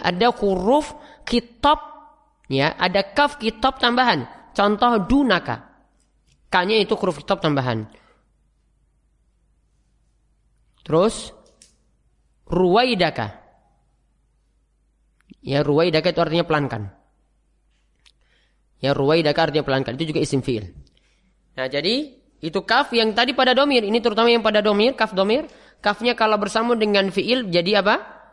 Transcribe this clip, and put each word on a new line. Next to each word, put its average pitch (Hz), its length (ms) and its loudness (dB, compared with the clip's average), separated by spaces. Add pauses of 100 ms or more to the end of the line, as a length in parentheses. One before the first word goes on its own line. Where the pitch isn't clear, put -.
ada 180 320 2
huruf 202 560 0 (320)
khitab, 285 560 0 (720)
ya, 135 240 0
ada 185 240 0 (160)
kaf 285 240 0
khitab 226 400 -2
tambahan. 233 480 0 (240)
Contoh 208 560 0
dunaka. 202 640 0 (800)
K-nya 196 320 2
itu 202 160 -2
huruf 180 240 -4
khitab 196 160 -2
tambahan. 127 480 -2 (3000)
Terus 165 480 0 (1120)
ruwaidaka. 175 960 0 (2000)
Ya, 139 240 -2
ruwaidaka 160 480 2
itu - 80 -2
artinya 170 240 0
pelankan. 123 480 -4 (1900)
Ya, 135 160 -2
ruwaidaka 147 560 2
artinya 143 160 -2
pelankan. 131 320 -2
Itu 156 160 -4
juga 151 80 -2
isim 139 240 -2
fi'il. 107 240 -6 (880)
Nah, 131 80 -6
jadi 185 480 -4 (240)
itu 165 240 -8
kaf 254 320 0
yang 226 240 2
tadi 240 160 0
pada 254 240 2
domir. 277 240 2
Ini 214 180 0
terutama 226 300 2
yang 233 160 2
pada 214 160 2
domir, 214 320 2
kaf 214 240 -4
domir. 220 320 0 (320)
Kafnya 226 320 -2
kalau 214 240 0
bersambung 226 400 -2
dengan 202 320 0
fi'il 214 400 -2
jadi 175 320 0
apa? 208 140 2 (380)